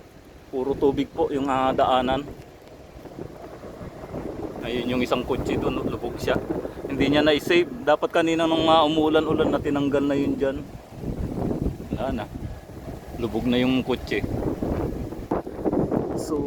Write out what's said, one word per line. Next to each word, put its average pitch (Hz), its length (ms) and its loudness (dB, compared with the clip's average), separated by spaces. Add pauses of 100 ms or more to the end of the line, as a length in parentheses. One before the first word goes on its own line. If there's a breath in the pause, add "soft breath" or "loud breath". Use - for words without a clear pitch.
(520)
Puro 135 240 0
tubig 135 320 4
po 151 240 0
yung, 143 160 0
ah, 131 240 4
daanan. 131 480 4 (2500)
Ayun 123 320 -2
yung 127 80 0
isang 120 240 0
kotse 131 320 -2
doon, 131 260 -2
lubog 120 340 -4
siya. - 200 -2 (480)
Hindi 139 260 0
niya 147 100 4
na-save. 156 480 4 (140)
Dapat 151 280 4
kanina 165 340 2
nung, 160 220 2
ah, 160 160 8
umuulan-ulan 156 680 4
na 143 80 0
tinanggal 143 420 2
na 143 140 2
yun 139 200 2
dyan. 135 200 0 (1300)
Wala 120 240 -2
na. 107 100 -4 (920)
Lubog 113 260 -2
na 123 160 4
yung 127 220 4
kotse. 120 420 -2 (1900)
So, - 200 -4 (100)